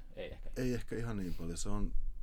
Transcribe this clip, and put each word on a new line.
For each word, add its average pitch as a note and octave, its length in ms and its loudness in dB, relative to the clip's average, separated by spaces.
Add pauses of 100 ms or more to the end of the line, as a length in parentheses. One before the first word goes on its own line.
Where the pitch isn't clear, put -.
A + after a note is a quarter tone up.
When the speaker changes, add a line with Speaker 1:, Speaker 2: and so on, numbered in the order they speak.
(160)
Speaker 1:
Ei F#2+ 160 -8
ehkä. - 240 -6
Speaker 2:
Ei B2+ 180 0
ehkä - 220 -4
ihan A2+ 220 -2
niin F2+ 160 0
paljon. E2 240 -2
Se G#2+ 120 0
on, G#2 240 2 (300)